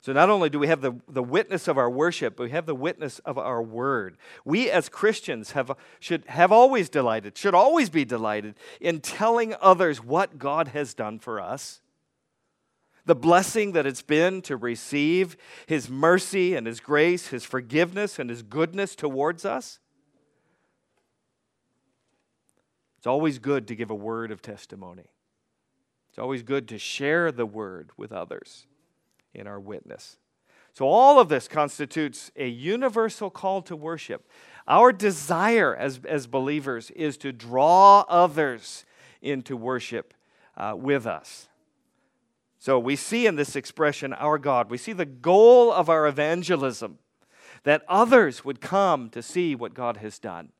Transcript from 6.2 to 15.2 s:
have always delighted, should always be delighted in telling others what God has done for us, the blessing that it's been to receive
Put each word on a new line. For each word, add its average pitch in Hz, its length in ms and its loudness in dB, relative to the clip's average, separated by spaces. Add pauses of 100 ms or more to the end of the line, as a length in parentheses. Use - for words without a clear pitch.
have 170 240 4
always 233 380 6
delighted, 113 500 -2
should 190 160 -2
always 262 340 4
be 151 160 0
delighted 107 520 -6 (240)
in 170 200 -2
telling 226 640 -2
others 170 400 4
what 151 380 -4
God 143 280 -4
has 139 240 -8
done 110 280 -8
for 110 200 -10
us, 101 400 -12 (1200)
the 165 100 4
blessing 180 580 2
that 151 140 0
it's 131 160 -6
been 180 400 0
to 143 140 -8
receive 147 800 -2 (300)